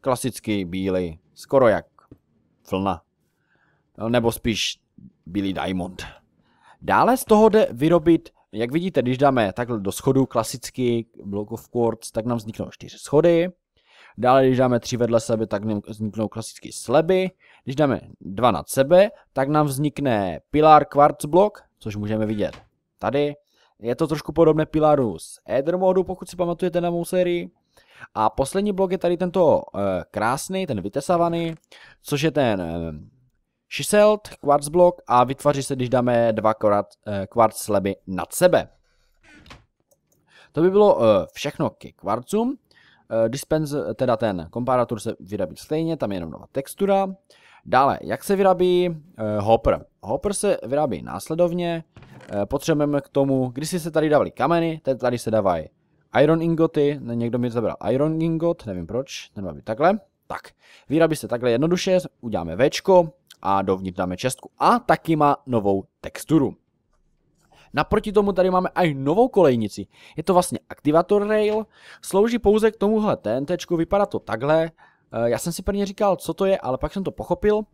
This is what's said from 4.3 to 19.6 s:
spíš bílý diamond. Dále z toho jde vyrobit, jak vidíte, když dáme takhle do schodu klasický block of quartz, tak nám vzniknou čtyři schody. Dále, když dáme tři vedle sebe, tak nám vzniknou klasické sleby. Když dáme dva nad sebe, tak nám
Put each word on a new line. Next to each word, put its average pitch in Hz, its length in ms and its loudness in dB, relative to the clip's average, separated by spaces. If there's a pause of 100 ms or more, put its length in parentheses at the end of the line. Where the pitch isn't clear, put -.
spíš - 460 -4 (480)
bílý 98 260 -4
diamond. 90 500 -6 (800)
Dále 147 340 2
z - 80 -6
toho 214 240 6
jde 208 220 4
vyrobit, 160 600 2 (220)
jak 117 200 -4
vidíte, 170 300 -2
když 123 160 0
dáme 131 340 2
takhle 120 280 -4
do 95 120 -4
schodu 135 340 2
klasický 117 800 -4 (180)
block 101 280 -8
of - 160 -12
quartz, 117 420 -2
tak 110 140 -6
nám 120 140 -2
vzniknou 107 320 -10
čtyři - 280 -18
schody. 170 540 2 (680)
Dále, 127 280 4
když 131 120 4
dáme 123 220 2
tři - 160 -8
vedle 117 240 2
sebe, 110 260 -2
tak 104 180 -6
nám 107 240 -2
vzniknou 107 400 -6
klasické - 440 -14
sleby. 180 580 0 (340)
Když 131 120 -8
dáme 135 240 0 (200)
dva 110 300 0
nad 78 180 -4
sebe, 175 420 4 (220)
tak 135 160 -2
nám 151 180 2